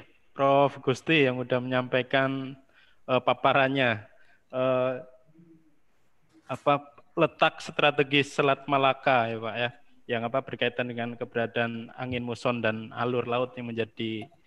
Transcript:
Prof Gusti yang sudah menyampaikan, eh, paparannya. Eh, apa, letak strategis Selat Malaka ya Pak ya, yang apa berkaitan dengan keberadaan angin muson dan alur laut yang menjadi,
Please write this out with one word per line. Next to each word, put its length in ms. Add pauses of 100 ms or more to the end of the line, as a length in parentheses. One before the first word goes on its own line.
(320)
Prof 480
Gusti 420
yang 160
sudah 220
menyampaikan, 960 (500)
eh, 160
paparannya. 680 (580)
Eh, 440 (1500)
apa, 260 (400)
letak 460
strategis 760
Selat 320
Malaka 600
ya 100
Pak 200
ya, 120 (400)
yang 140
apa 180
berkaitan 460
dengan 280
keberadaan 800
angin 280
muson 380
dan 320
alur 340
laut 300
yang 120
menjadi, 600 (200)